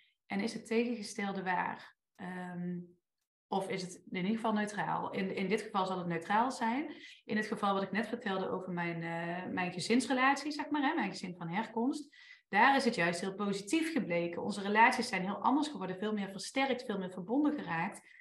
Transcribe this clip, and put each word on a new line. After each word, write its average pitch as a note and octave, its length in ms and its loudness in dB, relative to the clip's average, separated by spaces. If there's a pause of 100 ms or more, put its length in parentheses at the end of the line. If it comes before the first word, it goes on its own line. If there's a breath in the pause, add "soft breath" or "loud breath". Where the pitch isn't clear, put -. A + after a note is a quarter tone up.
(260 soft breath)
En G3+ 140 -4
is A3 140 -2
het - 140 -10
tegengestelde G#3 760 -2
waar? F3+ 520 -2 (200)
Ehm, F3+ 640 -6 (680)
of - 220 -2
is F3 120 -2
het - 280 -10
in - 60 -8
ieder F#3 200 2
geval A3+ 180 0
neutraal? F3+ 580 0
In, F#3+ 240 -2
in F#3+ 120 0
dit G#3+ 140 2
geval F#3+ 240 0
zal F#3+ 120 -2
het F3 100 -4
neutraal G#3 440 2
zijn. B3+ 420 -2 (320 loud breath)
In G#3+ 120 -2
het G#3+ 100 0
geval G3+ 260 0
wat G3 100 2
ik F#3+ 80 -4
net G#3+ 160 0
vertelde F#3+ 420 -2
over F#3 220 -4
mijn, E3+ 320 -2
eh, E3+ 500 -4
mijn F3+ 180 -2
gezinsrelatie, C4 800 2
zeg D4 180 -4
maar, D4 120 2
hè, C#4 140 2
mijn G#3 160 0
gezin F3+ 260 -8
van E3+ 100 -6
herkomst, A3+ 680 -2 (340 loud breath)
daar B3 260 8
is C4 100 2
het A3+ 100 2
juist F3 260 2
heel F#3+ 140 -4
positief G#3 580 0
gebleken. E3+ 500 0
Onze G3+ 180 -2
relaties A3 460 6
zijn F#3 140 0
heel G3+ 200 -2
anders C#4+ 260 4
geworden, F#3 300 -6
veel G#3+ 160 -2
meer G3 180 -2
versterkt, B3+ 540 -2
veel G3 120 -2
meer F3+ 140 -4
verbonden B3 420 2
geraakt. F3 480 -4 (200 loud breath)